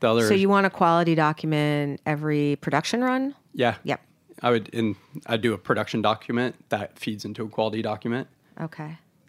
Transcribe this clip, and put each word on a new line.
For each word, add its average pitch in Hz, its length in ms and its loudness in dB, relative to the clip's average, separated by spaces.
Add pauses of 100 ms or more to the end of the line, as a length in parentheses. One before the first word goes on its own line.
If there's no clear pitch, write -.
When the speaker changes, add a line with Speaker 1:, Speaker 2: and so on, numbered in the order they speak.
Speaker 1:
The 117 100 4
other 113 160 4
Speaker 2:
So 107 80 6
Speaker 1:
is 190 60 4
Speaker 2:
you 196 80 4
want 196 180 4
a 185 40 -2
quality 170 440 4
document 151 880 0
every 147 560 0
production 165 440 -2
run? 262 300 -2 (200)
Speaker 1:
Yeah. 117 300 0
Speaker 2:
Yep. - 160 -4 (420)
Speaker 1:
I 120 80 2
would, 110 240 -2
and 110 220 -2 (300)
I 117 100 0
do 113 160 0
a 101 60 -6
production 110 440 -2
document 117 540 -2 (140)
that 104 280 -6
feeds 104 260 -8
into 107 200 -8
a 110 40 -8
quality 110 320 -4
document. 113 460 -4 (340)
Speaker 2:
Okay. 160 380 -12 (300)